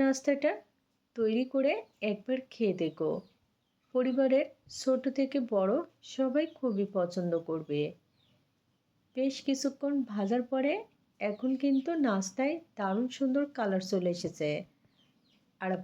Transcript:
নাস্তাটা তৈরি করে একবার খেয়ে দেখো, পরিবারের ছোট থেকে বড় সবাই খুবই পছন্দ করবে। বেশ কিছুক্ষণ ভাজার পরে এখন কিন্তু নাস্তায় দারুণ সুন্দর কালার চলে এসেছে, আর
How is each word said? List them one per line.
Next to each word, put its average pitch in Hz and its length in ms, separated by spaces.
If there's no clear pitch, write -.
নাস্তাটা 277 500
তৈরি 226 360
করে 269 200
একবার 233 280
খেয়ে 214 320
দেখো, 156 280
পরিবারের 262 520
ছোট 262 220
থেকে 269 200
বড় 196 200
সবাই 262 300
খুবই 202 280
পছন্দ 175 360
করবে। 160 320
বেশ 269 180
কিছুক্ষণ 277 460
ভাজার 208 400
পরে 269 200
এখন 214 300
কিন্তু 277 280
নাস্তায় 233 480
দারুণ 196 300
সুন্দর 277 280
কালার 196 340
চলে 180 260
এসেছে, 160 340
আর 190 120